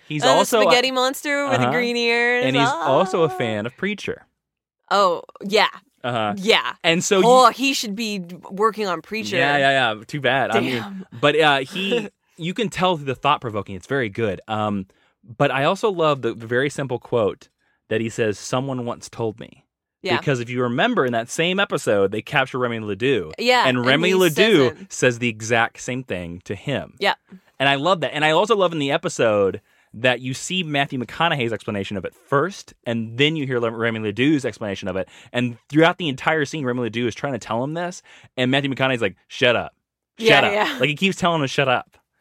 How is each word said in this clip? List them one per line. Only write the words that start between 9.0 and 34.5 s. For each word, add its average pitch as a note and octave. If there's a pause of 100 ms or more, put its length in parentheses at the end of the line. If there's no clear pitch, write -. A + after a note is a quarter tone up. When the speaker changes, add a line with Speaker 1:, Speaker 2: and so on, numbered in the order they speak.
Speaker 2:
Preacher. G#3
Speaker 1:
Yeah, C#3+
yeah, C3+
yeah. G#2+
Too D3
bad. B2+
I A2+
mean, B2+
Speaker 2:
Damn. G2 (140)
Speaker 1:
but, D3
uh, D3+
he, G3+ (140)
Speaker 2:
<laughs> -
Speaker 1:
you F3
can G#3
tell F#3
the C3+
thought-provoking. G#2+
It's F2+
very C3
good. G2+
Um, G#2+ (380)
but C#3
I C3+
also G3
love D#3
the, A2+
the A2+
very B2
simple C3+
quote A2 (400)
that A2
he A2+
says, G#2+
"Someone B2+
once -
told A2
me." - (380)
Speaker 2:
Yeah. F3+
Speaker 1:
Because C#3
if A#2
you B2
remember D3+
in B2
that A#2
same F3+
episode, A2
they A2
capture C3+
Remy A#2
Ledoux. G#2
Speaker 2:
Yeah, A#3+
Speaker 1:
And B2+
Speaker 2:
and A#2+
Speaker 1:
Remy D#3
Speaker 2:
he F#3+
Speaker 1:
Ledoux F3
Speaker 2:
says -
it. -
Speaker 1:
says B2
the A#2+
exact A2+
same B2+
thing F2
to G#2+
him. G#2
Speaker 2:
Yeah. G3 (440)
Speaker 1:
And C#3
I C#3
love D#3+
that. B2
And D3+
I D#3
also G3+
love F#3
in E3
the C#3
episode G#2+ (320)
that B2
you B2+
see F#3
Matthew C#3
McConaughey's C3+
explanation G#2
of F2+
it E2+
first, - (100)
and A#2
then D3
you C#3
hear C3
Le-, A#2
Remy A2+
Ledoux's A#2+
explanation G#2